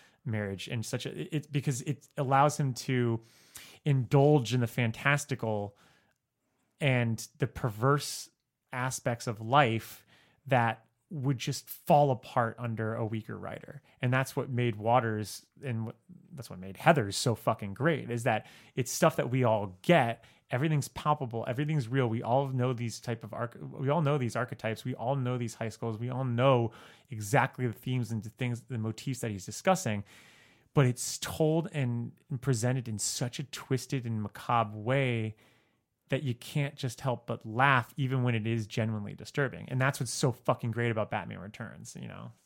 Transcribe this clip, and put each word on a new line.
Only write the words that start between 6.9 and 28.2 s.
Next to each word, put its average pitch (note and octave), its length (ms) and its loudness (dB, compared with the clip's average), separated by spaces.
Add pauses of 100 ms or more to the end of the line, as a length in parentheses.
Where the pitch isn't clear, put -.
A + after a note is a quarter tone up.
the B2 80 2
perverse B2+ 800 0 (440)
aspects B2+ 540 -4
of A2 140 -4
life A2+ 640 2 (420)
that A#2 380 2 (240)
would C#3 280 -2
just - 300 -6
fall D3 440 4
apart A#2 480 0
under A2 360 -2
a A#2 100 -2
weaker G#2+ 320 -6
writer. G2 440 -12 (200)
And B2+ 120 2
that's C3 220 0
what C3 140 -2
made A#2+ 280 0
Waters A2 680 0 (180)
and A2+ 240 -4
what, - 80 -12 (380)
that's - 160 -14
what F#2 100 -12
made F#2+ 180 -12
Heathers B2 380 4
so A#2 200 2
fucking G#2+ 380 -2
great, B2 360 -2
is A#2 140 -4
that A2 240 0 (280)
it's C3 160 -2
stuff - 260 4
that C3+ 120 0
we B2+ 140 2
all G#2 380 2
get. C#3+ 420 4 (260)
Everything's C#3+ 380 0
palpable. B2+ 600 -2
Everything's C#3+ 400 0
real. B2+ 200 2
We A2+ 160 -2
all C3+ 240 2
know B2+ 260 0
these A#2 260 -6
type A#2 240 -6
of G#2 100 -12
arch-, A#2+ 280 -6
we C#3 280 -4
all D#3 120 4
know D3 160 4
these B2 180 -2
archetypes. A2+ 480 -4
We B2 120 -4
all B2 200 -2
know B2+ 220 -2
these A#2+ 160 -4
high A2+ 160 -4
schools. A2+ 280 -6
We A#2+ 120 -6
all B2+ 160 -4
know A#2+ 460 4 (380)
exactly A#2 580 2
the A2 60 -2
themes B2 380 -2
and A2 120 -4